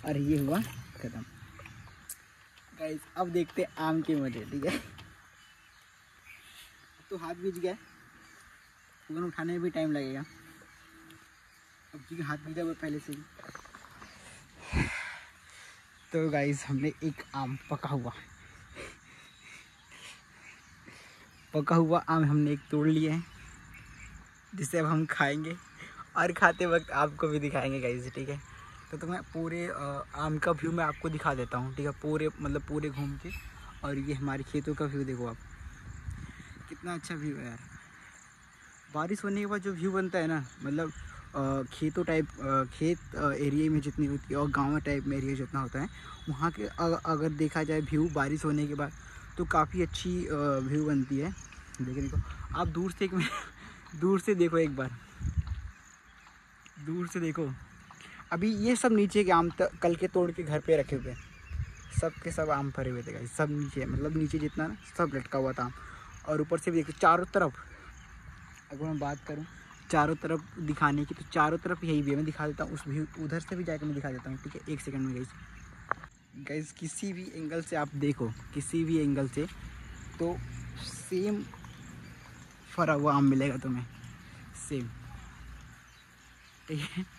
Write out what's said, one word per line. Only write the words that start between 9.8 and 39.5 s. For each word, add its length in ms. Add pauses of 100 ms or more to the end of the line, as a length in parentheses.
लगेगा। 280
अब 1800
क्योंकि 240
हाथ 140
भीजा 260
हुआ 100
पहले 260
से 140
ही। 100 (3000)
तो 180
guys, 360
हमने 260 (120)
एक 200 (120)
आम 220 (140)
पका 180
हुआ, 220 (3500)
पका 220
हुआ 240 (100)
आम 160
हमने 260
एक 80 (120)
तोड़ 160
लिया 260
है, 100 (1300)
जिसे 240
अब 60
हम 200
खाएंगे 500 (640)
और 140
खाते 340
वक्त 260
आपको 360
भी 120
दिखाएंगे 400
guys, 360
ठीक 140
है। 100 (520)
तो 60
तुम्हें 240 (120)
पूरे, 340
अ, 380 (100)
आम 220
का 140
व्यू 200
मैं 120
आपको 260
दिखा 240
देता 240
हूँ, 180
ठीक 100
है, 60 (100)
पूरे, 280 (120)
मतलब 200
पूरे 280
घूम 280
के। 120 (540)
और 140
ये 160
हमारे 300
खेतों 300
का 120
view 180
देखो 240
आप, 100 (1300)
कितना 240
अच्छा 220
view 220
है 80
यार। 140 (1300)
बारिश 300
होने 160
के 60
बाद 160